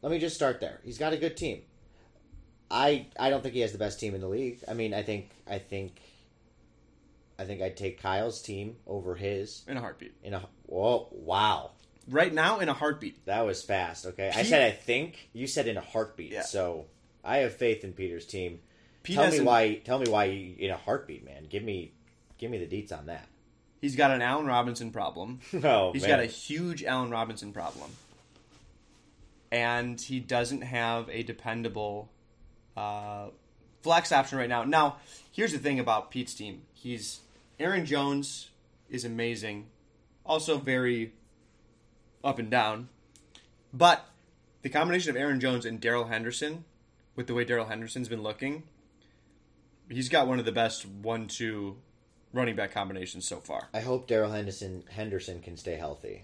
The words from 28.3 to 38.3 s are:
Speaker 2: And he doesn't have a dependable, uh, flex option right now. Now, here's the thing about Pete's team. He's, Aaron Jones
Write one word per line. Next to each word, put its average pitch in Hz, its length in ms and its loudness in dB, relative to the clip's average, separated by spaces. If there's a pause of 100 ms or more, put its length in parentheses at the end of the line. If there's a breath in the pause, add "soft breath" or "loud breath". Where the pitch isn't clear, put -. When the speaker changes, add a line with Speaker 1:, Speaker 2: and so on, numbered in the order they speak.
Speaker 2:
And 120 500 0
he 131 180 -4
doesn't 123 440 0
have 117 480 -2
a 113 120 -4
dependable, 110 880 -6 (640)
uh, 104 500 -6 (560)
flex 165 280 4
option 135 280 4
right 123 100 0
now. 117 160 0
Now, 147 320 6 (340 loud breath)
here's 196 220 0
the 143 60 -2
thing 135 200 0
about 113 320 2
Pete's 123 240 -6
team. 98 280 -12 (100)
He's, 113 480 -10 (400)
Aaron 175 240 2
Jones 139 680 0 (380)